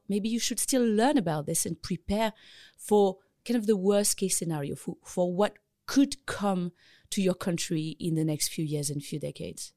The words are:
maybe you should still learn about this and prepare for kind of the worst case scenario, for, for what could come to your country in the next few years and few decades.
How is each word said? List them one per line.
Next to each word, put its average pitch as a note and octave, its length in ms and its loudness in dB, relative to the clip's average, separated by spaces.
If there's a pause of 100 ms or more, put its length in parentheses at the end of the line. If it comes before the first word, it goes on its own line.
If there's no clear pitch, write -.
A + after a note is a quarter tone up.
maybe G3+ 220 -2
you A#3 100 0
should A3 200 -2
still B3+ 240 2
learn A#3 360 4
about D#3 260 -2
this E3 220 -2
and E3+ 120 -6
prepare G#3 540 -2 (420)
for G3+ 420 4 (280)
kind A#3+ 100 0
of G#3+ 120 0
the A3 100 4
worst G3+ 400 2
case F#3+ 220 0
scenario, D3+ 360 -4
for, - 300 -10
for F3+ 260 0
what G3+ 280 0 (260)
could C#4 400 2
come F#3 460 -2 (380)
to G3+ 140 -2
your F3+ 100 4
country E3 680 -4
in E3 140 -2
the D#3+ 100 2
next D#3 260 0
few - 140 -4
years D3 280 -4
and C#3+ 120 -6
few - 160 -8
decades. - 580 -10